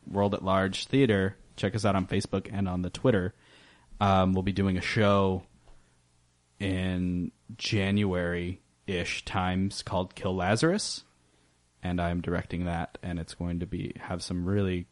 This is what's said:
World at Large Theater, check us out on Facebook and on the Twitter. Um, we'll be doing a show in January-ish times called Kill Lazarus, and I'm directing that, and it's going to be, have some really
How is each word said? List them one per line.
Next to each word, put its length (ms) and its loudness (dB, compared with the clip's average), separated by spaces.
World 280 2
at 100 -4
Large 420 2
Theater, 500 4
check 180 -2
us 100 -2
out 120 4
on 100 0
Facebook 460 -2
and 160 -2
on 140 -2
the 80 -4
Twitter. 440 0
Um, 340 4
we'll 80 0
be 100 0
doing 240 2
a 60 -2
show 600 4
in 760 0
January-ish 1700 0
times 580 0
called 320 -4
Kill 220 -4
Lazarus, 680 0
and 180 -2
I'm 200 0
directing 460 -4
that, 360 -6
and 160 -6
it's 160 -10
going 260 -4
to 60 -6
be, 340 -6
have 220 -8
some 220 -4
really 480 0